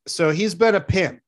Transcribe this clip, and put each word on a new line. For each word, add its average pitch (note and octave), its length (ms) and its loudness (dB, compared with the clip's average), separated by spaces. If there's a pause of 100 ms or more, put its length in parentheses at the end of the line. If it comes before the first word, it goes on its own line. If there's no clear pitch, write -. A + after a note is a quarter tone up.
So D#3+ 240 0
he's F3+ 240 -2
been G#3+ 200 2
a F#3+ 60 0
pimp, E3 480 -2